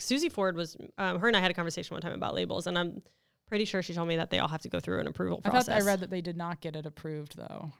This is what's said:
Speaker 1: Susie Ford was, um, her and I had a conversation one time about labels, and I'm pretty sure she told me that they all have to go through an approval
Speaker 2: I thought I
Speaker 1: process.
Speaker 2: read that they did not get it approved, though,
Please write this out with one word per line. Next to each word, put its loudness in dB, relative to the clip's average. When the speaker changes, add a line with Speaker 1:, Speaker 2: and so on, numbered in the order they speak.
Speaker 1:
Susie 2
Ford 2
was, -4
um, 2
her 4
and 6
I 8
had 6
a 0
conversation -4
one -4
time -4
about -2
labels, 0
and -2
I'm -2
pretty 0
sure 0
she -4
told 0
me 2
that 0
they 4
all 4
have -2
to -8
go 0
through 0
an 0
approval -2
Speaker 2:
I 4
thought 6
I 0
Speaker 1:
process. 6
Speaker 2:
read 4
that -6
they -4
did -4
not -4
get -8
it -6
approved, -8
though, -10